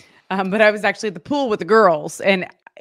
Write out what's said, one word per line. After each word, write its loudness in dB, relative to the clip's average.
Um, -4
but 0
I 6
was -6
actually -4
at -8
the -14
pool -4
with -2
the -8
girls 2
and 0